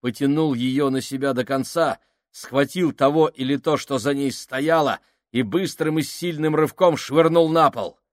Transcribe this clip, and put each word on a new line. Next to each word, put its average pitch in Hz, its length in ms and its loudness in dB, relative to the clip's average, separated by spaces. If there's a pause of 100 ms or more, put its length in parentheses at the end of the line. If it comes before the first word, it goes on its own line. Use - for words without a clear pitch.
потянул 143 540 0
её 131 340 0
на 131 120 -2
себя 135 320 -4
до 123 120 -2
конца, 135 540 -2 (300)
схватил 143 600 -2
того 147 360 2
или 131 300 -2
то, 147 200 0
что 135 200 -4
за 131 160 -2
ней 139 180 -2
стояло, 143 680 0 (320)
и 120 100 0
быстрым 156 560 -2
и 151 60 0
сильным 156 520 -4
рывком 156 420 2
швырнул 165 520 2
на 160 220 4
пол. 98 280 -8 (140)